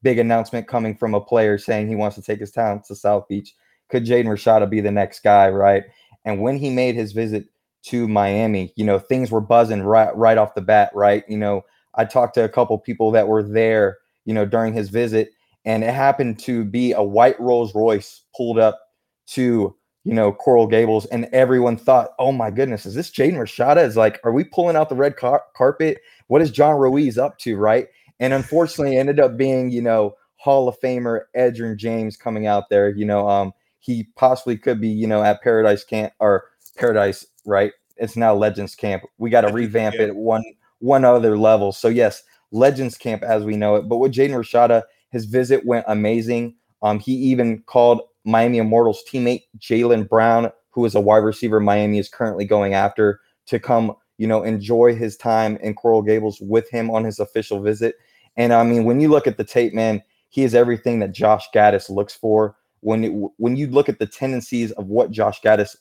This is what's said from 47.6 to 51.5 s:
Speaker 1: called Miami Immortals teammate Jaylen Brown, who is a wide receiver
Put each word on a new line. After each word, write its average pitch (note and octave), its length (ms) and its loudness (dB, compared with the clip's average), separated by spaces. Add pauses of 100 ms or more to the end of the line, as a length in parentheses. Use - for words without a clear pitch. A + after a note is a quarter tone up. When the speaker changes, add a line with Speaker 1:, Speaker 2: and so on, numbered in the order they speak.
Speaker 1:
called A#2+ 340 4 (240)
Miami A#2 320 2
Immortals A2 500 2
teammate B2 360 -4 (160)
Jaylen A#2 500 0
Brown, A2+ 420 2 (200)
who A#2+ 140 -4
is G#2 100 -2
a G#2 60 2
wide G#2+ 160 4
receiver G#2+ 420 0